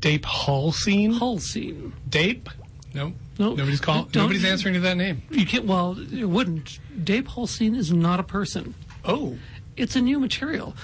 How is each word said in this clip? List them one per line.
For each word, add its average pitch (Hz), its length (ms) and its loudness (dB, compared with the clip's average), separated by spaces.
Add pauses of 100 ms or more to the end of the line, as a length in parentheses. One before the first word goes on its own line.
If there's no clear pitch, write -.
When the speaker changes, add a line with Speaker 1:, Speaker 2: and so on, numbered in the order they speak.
Speaker 1:
Dape 151 240 4
Hulsine? 196 960 2
Speaker 2:
Hulsine. - 720 -2 (180)
Speaker 1:
Dape? 185 380 2 (440)
Nope. 147 220 -4 (240)
Speaker 2:
Nope. 208 180 4
Speaker 1:
Nobody's 139 240 2
call-, 151 220 2
Speaker 2:
Don't - 120 -6 (100)
Speaker 1:
nobody's 190 180 2
Speaker 2:
you, 190 80 4
Speaker 1:
answering 190 240 0
to 180 60 2
that 185 160 2
name. 180 340 -2
Speaker 2:
you 240 160 4
can't, 240 180 0
well, 185 320 2 (160)
it 247 160 -2
wouldn't. 170 520 0 (220)
Dape 214 260 0
Hulsine 226 480 0
is 175 160 0
not 170 280 4
a 190 40 -4
person. - 500 -4 (300)
Speaker 1:
Oh. 196 320 0 (400)
Speaker 2:
It's 254 200 -2
a 262 60 6
new 269 180 4
material, - 640 -2